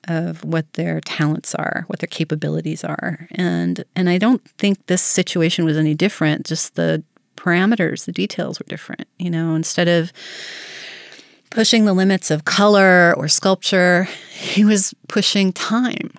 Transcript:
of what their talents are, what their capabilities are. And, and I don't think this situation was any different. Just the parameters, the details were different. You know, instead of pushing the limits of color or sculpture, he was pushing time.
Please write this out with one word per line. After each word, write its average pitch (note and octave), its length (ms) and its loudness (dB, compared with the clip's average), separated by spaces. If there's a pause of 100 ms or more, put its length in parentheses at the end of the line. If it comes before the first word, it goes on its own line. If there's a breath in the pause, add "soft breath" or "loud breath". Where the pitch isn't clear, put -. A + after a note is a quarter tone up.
of E3 380 -4
what D#3+ 300 -4
their D#3+ 260 -4
talents - 540 -4
are, - 320 -4
what - 140 -8
their E3+ 60 -6
capabilities D#3 760 -6
are. E3 460 -8
And, F3 540 -4 (120)
and F3+ 140 2
I F3+ 80 2
don't A3 280 2 (120)
think G3+ 260 0
this F3+ 160 0
situation - 640 0
was D#3 140 2
any D#3 160 2
different. D3+ 500 0
Just - 300 -6
the D#3+ 280 0 (340)
parameters, F#3 680 0
the F3+ 80 -8
details - 480 -6
were - 80 -12
different. - 400 -12 (100)
You F3+ 120 -4
know, E3 240 0
instead E3 340 0
of E3+ 240 2 (1400 loud breath)
pushing A3 380 2
the G3 80 4
limits F#3+ 360 2
of D#3 140 -2
color F#3+ 720 6
or D3+ 120 -4
sculpture, F#3 760 2 (240 loud breath)
he - 320 -2
was G#3 320 4 (140)
pushing G3 460 0
time. - 640 -2